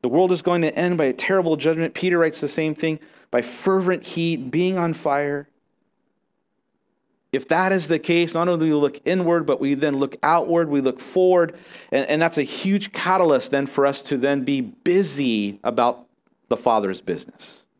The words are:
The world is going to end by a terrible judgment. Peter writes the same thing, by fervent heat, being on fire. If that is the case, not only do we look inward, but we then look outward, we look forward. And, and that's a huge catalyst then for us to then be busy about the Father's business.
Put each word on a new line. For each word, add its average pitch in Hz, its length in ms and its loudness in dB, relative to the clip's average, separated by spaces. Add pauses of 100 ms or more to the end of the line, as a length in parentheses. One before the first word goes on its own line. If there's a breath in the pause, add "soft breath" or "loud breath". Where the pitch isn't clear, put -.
The 123 60 -2
world 180 220 2
is 175 120 -2
going 175 180 2
to 156 140 0
end 175 220 0
by 156 80 2
a 131 80 0
terrible 175 420 0
judgment. 160 400 -2
Peter 180 240 0
writes 160 200 0
the 151 80 -4
same 156 280 -2
thing, 156 240 -4 (320 loud breath)
by 120 100 0
fervent 185 640 -2
heat, 165 460 -2
being 180 260 0
on 170 160 0
fire. 143 560 -4 (1800)
If 131 160 -4
that 185 240 2
is 175 160 0
the 160 120 2
case, 170 360 0
not 170 120 0
only 165 200 2
do 151 80 4
we 147 40 2
look 143 260 0
inward, 170 420 2
but 143 120 0
we 139 140 0
then 139 240 0
look 139 240 -2
outward, 165 480 2
we 143 120 0
look 131 180 -2
forward. 180 560 2 (360 loud breath)
And, 135 160 0
and 156 140 0
that's 165 160 0
a 147 60 0
huge 196 480 -2
catalyst 175 580 2
then 139 160 0
for 139 220 0
us 139 160 -4
to 143 140 -4
then 135 260 0
be 135 180 -2
busy 135 1000 -2
about 120 400 0 (460)
the 120 60 2
Father's 104 460 0
business. - 640 -10 (140)